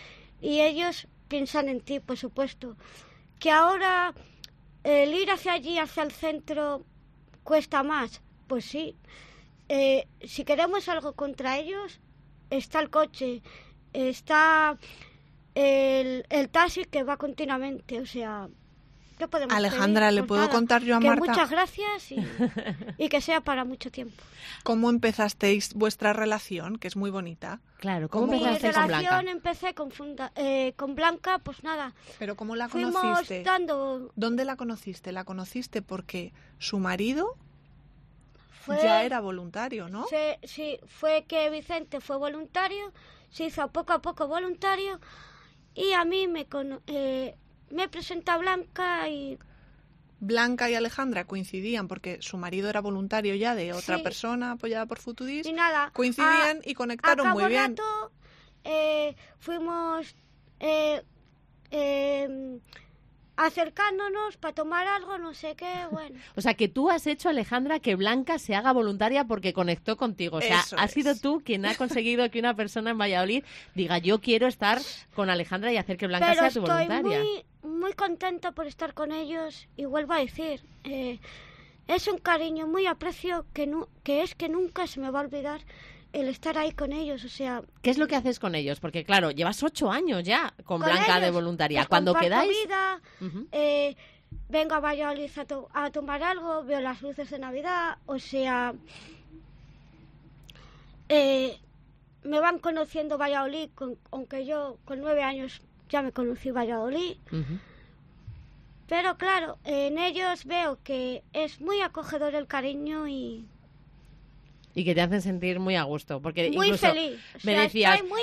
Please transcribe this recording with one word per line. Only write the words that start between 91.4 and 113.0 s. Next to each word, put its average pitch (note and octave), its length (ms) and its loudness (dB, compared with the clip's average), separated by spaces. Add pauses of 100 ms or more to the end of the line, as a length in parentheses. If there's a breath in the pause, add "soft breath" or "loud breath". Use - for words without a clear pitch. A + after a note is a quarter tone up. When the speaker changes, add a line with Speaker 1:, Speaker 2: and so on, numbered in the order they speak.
Speaker 1:
pues, C#3 80 2
Speaker 3:
Cuando F3+ 240 6
Speaker 1:
comparto F3 160 4
Speaker 3:
quedáis C4+ 220 4 (140)
Speaker 1:
vida, F#4+ 360 -2 (200 loud breath)
Speaker 3:
Ujú. F#3 320 -8
Speaker 1:
eh, C#4+ 440 0 (520 loud breath)
vengo D#4 260 0
a D4+ 60 0
Valladolid D4 580 -2
a C#4+ 80 -8
to-, C#4 260 -8
a C#4+ 180 -2
tomar C#4+ 320 -4
algo, E4 420 -2
veo C#4 160 -2
las B3+ 200 -4
luces C#4 300 -8
de C#4+ 80 -8
Navidad, D#4 680 -4
o C4+ 120 -6
sea, B3 560 -2 (2250 loud breath)
eh, C4+ 500 4 (640)
me D4+ 160 2
van F4 180 4
conociendo D#4 600 -2
Valladolid, C#4+ 560 -2
con-, B3+ 240 -10 (120)
aunque C4+ 360 -8
yo C#4+ 380 -6
con C4+ 160 -10
nueve D4 220 2
años C4+ 380 -6 (280)
ya C#4+ 140 0
me C4 100 -4
conocí B3 380 -4
Valladolid. A#3+ 680 -2 (140)
Speaker 3:
Ujú. D#3+ 280 -4 (1300 loud breath)
Speaker 1:
Pero F4 280 0
claro, F4+ 480 0
en C#4+ 340 0
ellos F4+ 460 -2
veo D#4+ 380 -2
que B3+ 400 -6 (100)
es D4+ 280 -4
muy G4 200 0
acogedor D4+ 540 -4
el D4 120 -2
cariño D4 640 -4